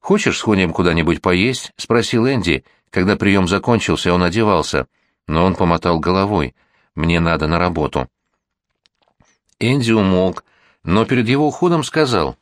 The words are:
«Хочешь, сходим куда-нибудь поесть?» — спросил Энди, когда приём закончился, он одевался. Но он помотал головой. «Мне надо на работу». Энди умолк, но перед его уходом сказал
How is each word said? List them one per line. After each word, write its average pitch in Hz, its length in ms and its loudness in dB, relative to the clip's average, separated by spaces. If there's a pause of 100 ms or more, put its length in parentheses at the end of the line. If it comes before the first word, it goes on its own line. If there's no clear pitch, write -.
«Хочешь, 185 380 -2
сходим 95 340 0
куда-нибудь 82 480 0
поесть?» — 95 560 -2
спросил 117 500 -2
Энди, 87 380 -2 (260)
когда 95 260 0
приём 98 300 2
закончился, 95 640 0
он 90 100 2
одевался. 87 640 0 (420)
Но 80 160 0
он 92 100 2
помотал 87 460 0
головой. 90 560 -2 (400)
«Мне 82 240 0
надо 82 260 0
на 82 120 -2
работу». 80 500 -2 (1500)
Энди 120 320 0
умолк, 95 520 2 (380)
но 101 220 2
перед 120 240 0
его 139 180 2
уходом 165 380 0
сказал 117 580 0